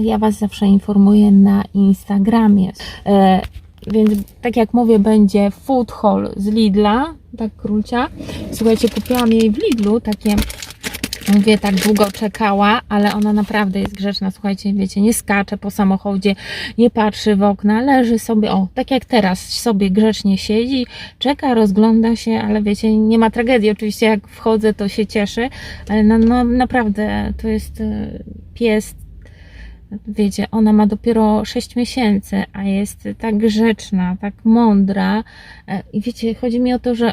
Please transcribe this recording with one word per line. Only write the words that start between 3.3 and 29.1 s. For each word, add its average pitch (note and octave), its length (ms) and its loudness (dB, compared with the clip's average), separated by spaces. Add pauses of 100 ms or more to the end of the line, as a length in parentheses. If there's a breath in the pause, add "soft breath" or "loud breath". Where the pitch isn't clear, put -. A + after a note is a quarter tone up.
więc G#3+ 320 2 (220)
tak A#3+ 160 -4
jak A3+ 160 0
mówię, A3+ 260 4
będzie G3+ 520 4
food B3 400 -4
haul G3+ 460 0
z G3 100 -6
Lidla, G#3+ 680 2 (240)
tak A3 180 -8
krócia. G#3+ 540 -4 (420 loud breath)
Słuchajcie, A3+ 380 0
kupiłam A#3 420 -2
jej A3+ 200 4
w G#3+ 60 -4
Lidlu A#3 420 0
takie, G#3 360 -2 (1000)
mówię, G#3 240 4
tak G3+ 180 -2
długo G3+ 360 0
czekała, G#3 800 -2
ale G3+ 240 0
ona G#3 200 0
naprawdę G3+ 460 -2
jest G3 140 -6
grzeczna, G3 380 -4
słuchajcie, G3 420 -4
wiecie, G3 280 -2
nie A3 120 4
skacze G3+ 440 -4
po G3+ 140 -8
samochodzie, G3 640 0 (420 loud breath)
nie A#3 120 4
patrzy G#3+ 460 0
w G3 80 2
okna, G#3 380 0
leży B3+ 380 2
sobie, G#3+ 320 0
o, F#3+ 220 0
tak B3+ 180 -6
jak C4 140 0
teraz, F#3+ 540 -2
sobie G3 320 0
grzecznie G#3 460 0
siedzi, A#3+ 480 -2 (340 loud breath)
czeka, C4 340 -2
rozgląda A3 600 4
się, A3+ 320 -4
ale G#3+ 140 0
wiecie, G#3+ 360 0
nie A3 220 2
ma A3+ 100 4
tragedii. A3+ 400 0
Oczywiście G#3+ 360 -2
jak G#3+ 220 0
wchodzę, G#3+ 460 -2
to G3+ 140 -6
się G#3 180 -4
cieszy, A3+ 440 -4 (400 loud breath)
ale G#3+ 140 2
na-, A3 140 4
no, A#3 260 2
naprawdę G#3+ 960 -2
to A3 60 -6
jest, A3 340 -6
e, G#3+ 420 -8 (300)
pies, A3 420 -2 (1120 soft breath)